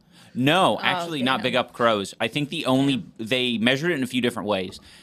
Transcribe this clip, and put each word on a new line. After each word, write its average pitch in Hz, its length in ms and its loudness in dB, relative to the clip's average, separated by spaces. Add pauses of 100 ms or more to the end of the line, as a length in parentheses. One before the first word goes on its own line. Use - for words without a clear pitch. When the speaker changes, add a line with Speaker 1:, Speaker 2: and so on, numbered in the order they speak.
(360)
Speaker 1:
No, 139 420 4
Speaker 2:
Oh, - 40 -12
Speaker 1:
actually 156 420 -2
not 127 140 2
Speaker 2:
damn. - 60 -6
Speaker 1:
big 123 120 0
up 120 180 0
crows. 110 480 0
I 117 60 2
think 147 220 -4
the 165 180 -6
only, 135 300 2
Speaker 2:
Damn. 92 200 -10
Speaker 1:
they 120 400 -2
measured 135 340 2
it 170 40 -2
in 131 80 -2
a 117 40 -2
few 127 140 -2
different 113 260 -2
ways. 95 320 -2 (240)